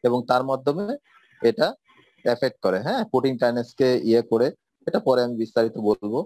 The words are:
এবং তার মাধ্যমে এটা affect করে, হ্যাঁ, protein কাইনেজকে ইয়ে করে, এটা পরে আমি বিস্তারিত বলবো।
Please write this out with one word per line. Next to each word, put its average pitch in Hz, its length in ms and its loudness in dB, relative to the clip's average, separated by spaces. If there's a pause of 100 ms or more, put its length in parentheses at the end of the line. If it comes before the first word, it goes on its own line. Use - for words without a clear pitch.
এবং 123 120 2 (100)
তার 127 200 2
মাধ্যমে 143 360 -2 (640)
এটা - 180 0 (640)
affect 127 320 -2
করে, 92 200 2
হ্যাঁ, 226 160 -2 (100)
protein 131 300 0
কাইনেজকে 120 460 0 (220)
ইয়ে 117 120 4 (100)
করে, 117 160 2 (400)
এটা - 200 0
পরে 127 180 4
আমি 120 160 -6
বিস্তারিত 113 340 0 (120)
বলবো। 107 380 -2